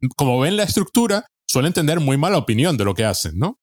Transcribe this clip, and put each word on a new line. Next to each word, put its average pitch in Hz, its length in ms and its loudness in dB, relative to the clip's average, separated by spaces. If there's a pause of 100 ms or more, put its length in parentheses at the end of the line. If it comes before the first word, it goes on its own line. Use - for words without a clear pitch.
(180)
como 127 220 2
ven 175 180 0
la 208 60 0
estructura, 214 640 0 (240)
suelen 143 220 0
tener 165 300 0
muy 135 160 2
mala 175 200 2
opinión 131 380 0
de 104 80 -2
lo 98 120 0
que 113 100 0
hacen, 87 340 -4
¿no? 185 240 -2